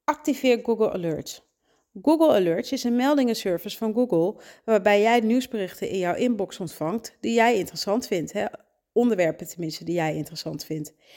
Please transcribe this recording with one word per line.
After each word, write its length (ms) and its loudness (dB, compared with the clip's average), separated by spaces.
Activeer 580 2
Google 300 0
Alerts. 520 -6
Google 320 6
Alerts 380 0
is 120 -6
een 120 0
meldingenservice 800 0
van 180 -4
Google 480 0
waarbij 360 4
jij 200 4
nieuwsberichten 680 -2
in 100 -4
jouw 160 0
inbox 460 -2
ontvangt 600 -6
die 140 -2
jij 220 4
interessant 500 -4
vindt, 260 -4
hè? 120 -4
Onderwerpen 560 2
tenminste 360 -8
die 100 -4
jij 200 0
interessant 500 -8
vindt. 300 -8